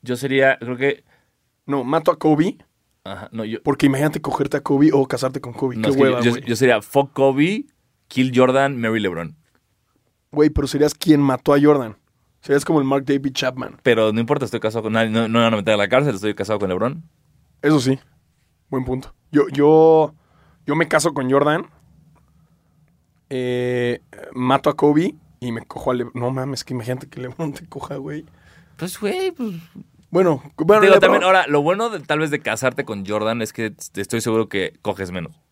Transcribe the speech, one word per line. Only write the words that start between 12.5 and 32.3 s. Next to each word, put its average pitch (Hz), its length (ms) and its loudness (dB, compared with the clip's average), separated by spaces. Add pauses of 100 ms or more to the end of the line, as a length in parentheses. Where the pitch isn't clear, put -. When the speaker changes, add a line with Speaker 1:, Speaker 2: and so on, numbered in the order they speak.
Speaker 2:
como 160 140 2
el 139 60 0
Mark 135 200 0
David 139 280 -2
Chapman. 127 500 -6
Speaker 1:
Pero 110 280 2
no 110 80 0
importa, 127 260 0
estoy 113 140 -6
casado 110 240 -4
con 107 100 -4
nadie. 113 180 2
No, 110 160 0
no 113 120 0
me 117 60 4
van 117 80 2
a 110 40 -2
meter 104 180 0
a - 20 -2
la 104 100 0
cárcel, 127 280 2
estoy 101 180 -4
casado 101 260 -4
con 101 100 -4
LeBron. 117 340 -4 (580)
Speaker 2:
Eso 147 180 2
sí. 131 200 -2 (720)
Buen 131 140 -6
punto. 127 300 -8 (180)
Yo, 147 180 4
yo, 156 640 6 (520)
yo 143 100 -2
me 165 120 0
caso 156 260 0
con 131 180 -4
Jordan. 143 360 2 (1600)
Eh, 123 720 -4 (320)
mato 127 360 0
a 143 60 -2
Kobe 151 400 2 (240)
y 123 120 -6
me 113 140 -8
cojo - 260 -6
a - 40 0
Le-, 120 180 -4
no 123 180 -4
mames, 131 320 -8
que - 100 -10
imagínate 127 340 -8
que - 140 -18
LeBron 139 320 -10
te 160 140 -18
coja, - 280 -12
güey. 147 300 -12 (520)
Speaker 1:
Pues, 180 220 -10
güey, 370 320 -4
pues 233 220 -8 (580)
Speaker 2:
Bueno, 170 320 0 (140)
bueno, 196 240 4
Speaker 1:
Digo, 196 120 8
Speaker 2:
LeBron 190 60 8
Speaker 1:
también, 190 240 4
ahora, 185 240 4
lo 147 140 2
bueno 196 280 0
de, 208 120 -8
tal 151 180 -4
vez 156 120 -2